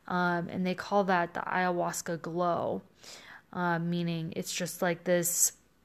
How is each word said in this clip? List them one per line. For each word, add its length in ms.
Um, 420
and 180
they 80
call 300
that 300
the 60
ayahuasca 800
glow, 640
uh, 260
meaning 580
it's 160
just 300
like 220
this 480